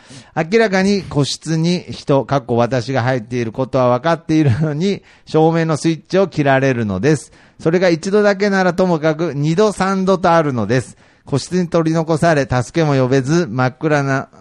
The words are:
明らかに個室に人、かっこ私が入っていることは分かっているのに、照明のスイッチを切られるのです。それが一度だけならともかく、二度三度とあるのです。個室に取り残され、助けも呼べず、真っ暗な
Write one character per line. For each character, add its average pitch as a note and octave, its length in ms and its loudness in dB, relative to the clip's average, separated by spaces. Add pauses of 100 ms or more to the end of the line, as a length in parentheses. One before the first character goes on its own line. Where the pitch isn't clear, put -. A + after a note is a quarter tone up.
(340)
明 E3 240 0
ら A3 120 2
か F#3+ 120 0
に G3 200 0
個 C#3 220 -2
室 D#3+ 340 -4
に F3 220 0 (100)
人、 C3+ 340 -2
か C#3 140 -2
っ A#2+ 80 -6
こ A#2+ 100 -2
私 A#2+ 360 -2
が B2 100 -2
入 C3 160 0
っ - 20 -4
て A#2+ 200 -6
い A#2 40 -2
る A2 80 -8
こ C3 140 -4
と C#3 120 -2
は B2 200 2
分 A#2+ 60 -8
か E3 100 0
っ D#3+ 100 -10
て D#3 160 2
い - 20 4
る C#3 180 2
の D#3 120 -2
に、 F3+ 300 -2 (240)
照 D#3+ 260 2
明 E3 140 0
の D#3+ 100 0
ス E3 140 0
イ - 20 0
ッ D3+ 160 -6
チ F3+ 100 0
を G3 80 4
切 D3+ 160 -4
ら C3+ 160 4
れ C3+ 140 2
る A#2 140 -2
の F#2+ 120 -4
で C#3 180 2
す。 - 160 -12 (280)
そ D#3+ 100 0
れ F3 100 2
が F#3 100 2
一 E3+ 200 -2
度 G#3 120 2
だ G3+ 140 4
け G#3 120 -2
な F#3+ 160 2
ら F3+ 80 2
と F#3 140 0
も E3+ 120 0
か D#3 160 0
く、 D#3 200 -4
二 D3+ 220 0
度 G#3+ 160 2
三 F#3+ 320 -2
度 F#3 140 2
と F3 140 2
あ E3 100 4
る D3 100 -2
の A2+ 140 -2
で B2 140 2
す。 - 160 -14 (300)
個 C#3 120 -2
室 F3+ 240 -4
に E3+ 60 -6
取 E3 220 0
り D#3+ 40 0
残 E3 220 0
さ E3+ 180 4
れ、 C#3 160 0
助 B2+ 300 -2
け D#3+ 40 4
も D3 100 2
呼 C3 120 2
べ C3+ 140 2
ず、 D#3 260 0
真 B2+ 200 -2
っ C#3 120 -4
暗 D3+ 240 0
な C3+ 280 -4 (100)